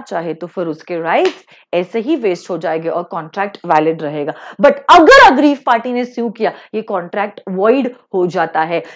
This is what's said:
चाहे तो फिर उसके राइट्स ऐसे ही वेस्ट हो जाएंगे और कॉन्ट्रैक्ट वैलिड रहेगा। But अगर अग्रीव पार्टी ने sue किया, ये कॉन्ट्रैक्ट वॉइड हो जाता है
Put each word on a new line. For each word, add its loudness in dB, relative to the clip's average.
चाहे -6
तो -12
फिर -8
उसके -10
राइट्स -2
ऐसे -4
ही -2
वेस्ट -4
हो -6
जाएंगे -6
और -6
कॉन्ट्रैक्ट -8
वैलिड 0
रहेगा। -6
But 4
अगर 8
अग्रीव 4
पार्टी 0
ने -2
sue -6
किया, -2
ये -4
कॉन्ट्रैक्ट -8
वॉइड 0
हो 0
जाता -2
है -2